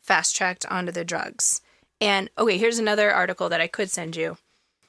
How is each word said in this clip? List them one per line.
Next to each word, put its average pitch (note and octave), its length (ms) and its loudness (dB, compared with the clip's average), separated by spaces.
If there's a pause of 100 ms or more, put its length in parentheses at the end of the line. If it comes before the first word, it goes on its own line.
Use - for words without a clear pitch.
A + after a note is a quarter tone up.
fast-tracked F#3 640 0
onto F3+ 260 -4
the E3+ 140 -6
drugs. - 560 -2 (400)
And, G3+ 340 0
okay, G3+ 220 2
here's A#3 200 2
another G#3 320 2
article F3+ 380 0
that E3 140 0
I E3+ 40 0
could F#3+ 240 -4
send E3 240 -6
you. E3 220 -4 (520)